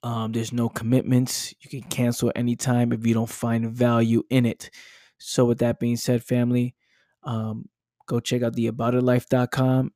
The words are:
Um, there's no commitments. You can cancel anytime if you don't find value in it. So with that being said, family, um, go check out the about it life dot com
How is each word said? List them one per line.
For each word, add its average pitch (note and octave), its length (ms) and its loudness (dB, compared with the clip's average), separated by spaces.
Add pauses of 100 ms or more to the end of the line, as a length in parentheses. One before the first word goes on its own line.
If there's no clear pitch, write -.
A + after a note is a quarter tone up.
Um, A2+ 280 -4
there's A2+ 200 -4
no A#2 160 0
commitments. B2+ 920 0
You - 80 -20
can - 180 -12
cancel A#2+ 480 0
anytime A#2+ 560 0
if A2+ 140 -2
you A2+ 80 4
don't A2+ 140 0
find A#2 460 -2
value A#2 540 2
in B2+ 160 2
it. - 240 -4 (480)
So - 300 0
with A#2+ 140 2
that G#2 200 0
being A#2+ 160 0
said, A#2+ 260 -2
family, B2 520 0 (480)
um, A2 480 -6 (360)
go A#2+ 140 -2
check B2 220 -2
out A#2 100 0
the A#2 140 0
about A#2 280 0
it B2+ 80 2
life B2 260 2
dot B2 220 2
com C3 440 2